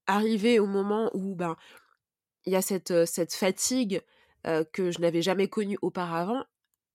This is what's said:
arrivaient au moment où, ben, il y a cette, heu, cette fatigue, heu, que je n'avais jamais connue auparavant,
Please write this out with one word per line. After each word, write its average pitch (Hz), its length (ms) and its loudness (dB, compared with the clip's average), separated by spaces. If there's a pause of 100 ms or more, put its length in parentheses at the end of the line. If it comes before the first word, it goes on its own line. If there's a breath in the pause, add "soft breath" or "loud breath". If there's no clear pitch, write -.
arrivaient 220 540 4
au 208 60 4
moment 202 480 0
où, 196 220 -4
ben, 170 200 -4 (920 loud breath)
il 185 60 -2
y 185 40 2
a 190 60 2
cette, 190 300 -4
heu, 170 140 6
cette 170 280 -4
fatigue, 196 680 0 (440 soft breath)
heu, 160 260 0
que 185 180 -2
je 165 100 -6
n'avais 170 220 2
jamais 185 260 2
connue 202 340 -4
auparavant, 180 600 -4 (500)